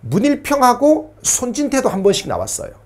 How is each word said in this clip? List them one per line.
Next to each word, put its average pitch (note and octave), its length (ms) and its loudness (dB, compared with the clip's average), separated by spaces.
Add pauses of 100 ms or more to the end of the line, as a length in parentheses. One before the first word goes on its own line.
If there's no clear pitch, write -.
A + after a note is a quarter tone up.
문일평하고 C4+ 1200 2
손진태도 C4 640 -2
한 G3 140 -4
번씩 F#3+ 260 0
나왔어요. F#2 440 -8 (140)